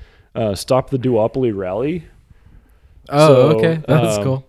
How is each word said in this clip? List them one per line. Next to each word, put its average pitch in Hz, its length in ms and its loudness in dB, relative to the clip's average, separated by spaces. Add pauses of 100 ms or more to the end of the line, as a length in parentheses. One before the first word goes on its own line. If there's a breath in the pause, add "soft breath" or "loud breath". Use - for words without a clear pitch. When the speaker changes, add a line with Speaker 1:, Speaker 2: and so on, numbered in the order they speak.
(340 soft breath)
Speaker 1:
uh, 110 200 -4
Stop 131 360 -2
the 135 80 -2
Duopoly 117 560 -2
rally. 113 500 -6 (1040 soft breath)
Speaker 2:
Oh, 151 180 4
Speaker 1:
So, 143 80 6 (240)
Speaker 2:
okay. 165 280 -2
That's 110 320 2
Speaker 1:
um, 104 60 -4
Speaker 2:
cool. 131 240 -4